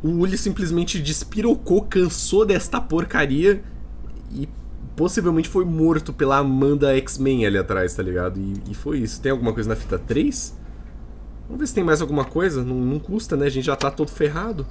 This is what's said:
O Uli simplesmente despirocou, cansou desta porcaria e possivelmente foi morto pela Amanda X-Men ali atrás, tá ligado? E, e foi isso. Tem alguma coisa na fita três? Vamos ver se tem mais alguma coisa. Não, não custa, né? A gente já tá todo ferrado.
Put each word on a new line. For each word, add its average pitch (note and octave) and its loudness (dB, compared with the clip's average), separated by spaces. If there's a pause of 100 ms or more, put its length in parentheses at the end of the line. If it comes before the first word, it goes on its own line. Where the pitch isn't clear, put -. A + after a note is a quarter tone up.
O D3+ 0
Uli F3 2
simplesmente F3 -2
despirocou, G#3 2
cansou F#3+ 2
desta - 0
porcaria E3 2 (680)
e C3+ -6 (480)
possivelmente E3 2
foi F#3 2
morto D#3+ 2
pela C#3 2
Amanda C#3 4
X-Men C3 2
ali G2 4
atrás, F#2 0
tá G2+ -4
ligado? F#2 -2
E, G2 -4 (160)
e G#2 -8
foi D3 -4
isso. A2+ -4
Tem C3+ 0
alguma A#2+ 0
coisa A2 -2
na G#2+ 0
fita - -4
três? - -2 (920)
Vamos C4 -10
ver D4+ -2
se - -6
tem F#3+ 2
mais D#3+ 4
alguma C#3+ 0
coisa. D#3+ 0
Não, B2+ -2
não B2+ 0
custa, F3+ -4
né? C#3 2
A C#3 4
gente C3 -2
já C#3+ 2
tá C#3 0
todo D3 -2
ferrado. D#3+ -2